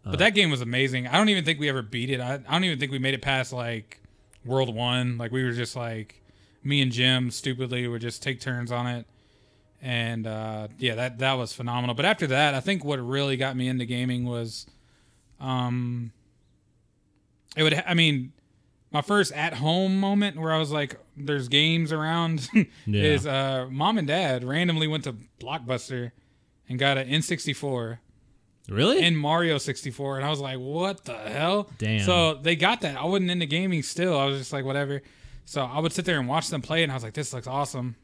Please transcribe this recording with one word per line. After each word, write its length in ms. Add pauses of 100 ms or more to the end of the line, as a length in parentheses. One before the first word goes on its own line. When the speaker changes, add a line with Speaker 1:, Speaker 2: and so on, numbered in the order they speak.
Speaker 1:
but 100
Speaker 2:
Uh, 40
Speaker 1:
that 180
game 160
was 100
amazing. 460
I 60
don't 160
even 140
think 160
we 100
ever 120
beat 300
it. 80
I, 160
I 160
don't 140
even 120
think 140
we 80
made 160
it 80
past, 280
like, 480 (460)
World 300
One. 420
Like, 140
we 120
were 100
just, 220
like, 460 (420)
me 200
and 80
Jim 400
stupidly 560
would 140
just 200
take 200
turns 300
on 140
it. 220 (760)
And, 460
uh, 400 (100)
yeah, 180
that, 220
that 160
was 180
phenomenal. 440
But 100
after 220
that, 260
I 60
think 260
what 180
really 320
got 200
me 140
into 160
gaming 400
was, 420 (720)
um, 720 (1500)
it 60
would 100
ha-, 140
I 80
mean, 380 (580)
my 100
first 320
at-home 680
moment 400
where 140
I 60
was 120
like, 280 (180)
"There's 300
games 440
around," 600
<laughs> 340
Speaker 2:
Yeah. 160
Speaker 1:
is, 240
uh, 460
Mom 260
and 100
Dad 360
randomly 420
went 200
to 100 (240)
Blockbuster 720 (580)
and 80
got 220
an 100
N 140
sixty-four 760 (680)
Speaker 2:
Really? 320
Speaker 1:
and 160
Mario 400
sixty-four. 600
And 60
I 60
was 100
like, 200
"What 460
the 120
hell?" 640
Speaker 2:
Damn. 260
Speaker 1:
So 300
they 200
got 260
that. 140
I 100
wasn't 260
into 160
gaming 340
still. 340
I 100
was 120
just 160
like, 100
"Whatever." 380 (440)
So 180
I 160
would 120
sit 140
there 140
and 80
watch 220
them 120
play, 220
and 80
I 40
was 80
like, 120
"This 180
looks 140
awesome." 560